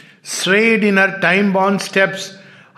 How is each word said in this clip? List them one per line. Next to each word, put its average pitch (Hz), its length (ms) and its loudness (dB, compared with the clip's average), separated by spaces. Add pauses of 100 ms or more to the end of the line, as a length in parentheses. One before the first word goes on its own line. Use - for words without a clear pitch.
(260)
swayed 214 560 0
in 202 160 2
her 190 120 2 (140)
time-born 190 640 0
steps, 196 340 -2 (560)